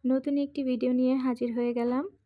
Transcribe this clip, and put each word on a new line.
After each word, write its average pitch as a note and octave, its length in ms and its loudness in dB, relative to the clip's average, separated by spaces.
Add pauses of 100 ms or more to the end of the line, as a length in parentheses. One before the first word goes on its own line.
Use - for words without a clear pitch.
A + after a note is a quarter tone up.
নতুন C4+ 320 0
একটি C#4+ 260 -2
ভিডিও B3+ 300 0
নিয়ে B3+ 240 2
হাজির B3 380 -2
হয়ে A#3+ 200 0
গেলাম। B3 300 0 (220)